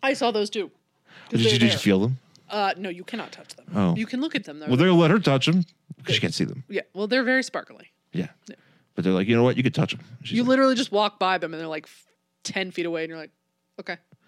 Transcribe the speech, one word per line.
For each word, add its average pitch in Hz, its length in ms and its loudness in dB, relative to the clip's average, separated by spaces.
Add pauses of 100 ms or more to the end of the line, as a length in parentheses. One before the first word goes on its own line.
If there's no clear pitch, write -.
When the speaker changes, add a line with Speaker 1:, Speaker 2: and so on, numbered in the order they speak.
Speaker 1:
I - 120 0
saw 240 180 0
those 208 180 0
too. 196 220 -6 (580)
'Cause - 20 -8
Speaker 2:
Did 113 100 0
you, 113 80 4
Speaker 1:
they're 117 100 4
Speaker 2:
did - 40 4
you 113 80 6
Speaker 1:
there. - 60 -2
Speaker 2:
feel 98 220 4
them? 127 180 0 (320)
Speaker 1:
Uh, 202 280 0
no, 190 120 -8
you 175 140 -12
cannot 202 280 -10
touch - 240 -20
them. - 100 -20 (100)
Speaker 2:
Oh. 180 200 2
Speaker 1:
You 220 100 -2
can 254 160 -4
look 320 140 -4
at 220 80 -2
them, 151 160 -14
though. 151 80 -10
Speaker 2:
Well, 127 100 2
they'll 180 180 6
let 170 160 6
her 220 80 6
touch 139 280 2
'em 170 160 4 (400)
'cause - 100 -4
she - 0 -
Speaker 1:
They - 60 0
Speaker 2:
can't - 140 -2
see 92 120 -2
them. - 240 -10
Speaker 1:
Yeah, 196 120 -6 (120)
well, 202 140 -6
they're 254 160 2
very 254 200 2
sparkly. - 480 -12 (220)
Speaker 2:
Yeah. 87 140 -4 (200)
Speaker 1:
Yeah. - 80 -16 (380)
Speaker 2:
But 85 100 -4
they're 92 100 4
like, 95 140 2
"You 117 80 4
know 117 80 6
what? 127 140 4
You 127 60 0
could 131 100 2
touch - 200 -2
'em." - 60 -10 (240)
She's - 140 -4
Speaker 1:
You 247 60 0
Speaker 2:
like 247 60 -2
Speaker 1:
literally 262 260 4
just 247 160 -4
walk 208 280 -2
by 185 180 0
them 165 160 -6
and 156 60 -10
they're, 165 80 -8
like, 156 180 -10
f-, - 200 -20 (380)
ten 190 280 -6
feet 170 140 -4
away 165 180 -4
and 160 60 -8
you're 160 80 -14
like, 156 140 -16 (480)
"Okay." 175 180 -12 (300)